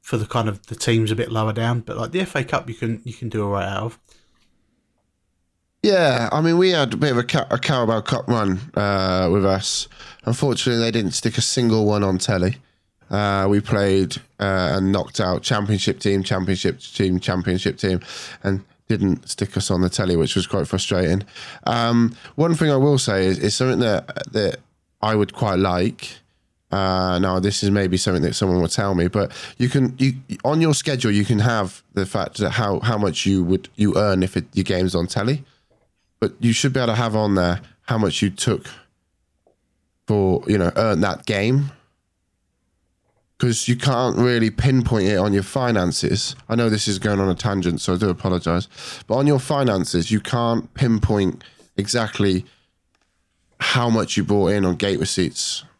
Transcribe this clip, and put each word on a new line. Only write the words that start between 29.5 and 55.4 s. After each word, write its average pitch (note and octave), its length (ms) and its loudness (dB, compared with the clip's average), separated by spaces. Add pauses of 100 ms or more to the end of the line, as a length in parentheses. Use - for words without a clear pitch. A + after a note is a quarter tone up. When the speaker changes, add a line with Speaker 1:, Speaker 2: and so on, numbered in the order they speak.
Speaker 2:
you B2 100 0
can, B2+ 300 0
you, C3 160 2 (300)
on D#3 160 2
your D#3+ 140 4
schedule, B2 360 -2
you G#2 140 4
can A2 160 2
have G#2+ 420 0 (100)
the F#2+ 140 -2
fact - 320 -6
that G#2 120 0
how, G2+ 300 -2
how A2+ 160 0
much G2+ 300 -2
you G2 160 2
would, F#2 320 0
you G#2 220 2
earn F#2+ 260 2
if G2 140 -2
it, F2+ 80 -2 (100)
your G2 100 0
game's F#2 300 0
on E2+ 120 0
telly, B2+ 380 -2 (760)
but - 220 -2
you A#2 140 2
should C3+ 180 0
be C3 80 0
able B2 60 0
to A2+ 80 0
have A2+ 200 -2
on G#2+ 200 2
there F2+ 260 2 (220)
how A#2 160 -2
much G#2 240 0
you G2+ 80 2
took - 400 -2 (1400)
for, G2 400 2
you G#2 100 2
know, F2 200 2
earn G#2+ 240 2
that - 260 -2
game. B2 460 0 (1700)
'Cause A#2+ 280 0
you B2 80 2
can't B2+ 420 0
really A#2 340 4
pinpoint A#2 580 2
it G#2 80 2
on G2+ 160 2
your G2 100 2
finances. G#2+ 920 -2 (120)
I A2+ 60 -2
know A#2 160 2
this G#2+ 160 0
is G2 140 -2
going G#2 180 0
on F#2+ 100 2
a F#2 60 2
tangent, F2+ 460 -2
so F2+ 140 -2
I - 20 -2
do G2+ 120 0
apologise. F2+ 600 -2 (400)
But A2 80 0
on C#3 100 2
your C#3+ 140 4
finances, A2 720 0
you G#2+ 80 2
can't A#2 540 -2
pinpoint G#2 680 0 (340)
exactly G2+ 680 0 (1120)
how A#2+ 320 0
much A2+ 260 0
you G2+ 60 0
brought G2 300 2
in G2+ 120 0
on F2+ 120 0
gate G2 240 -2
receipts. - 640 -4 (140)